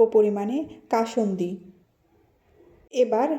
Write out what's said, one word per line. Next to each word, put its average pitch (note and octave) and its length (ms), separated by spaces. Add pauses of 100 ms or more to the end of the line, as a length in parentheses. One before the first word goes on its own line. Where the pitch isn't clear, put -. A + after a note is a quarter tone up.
(120)
পরিমাণে G#3 440 (340)
কাসুন্দি। G#3 600 (1400)
এবার B3 360 (100)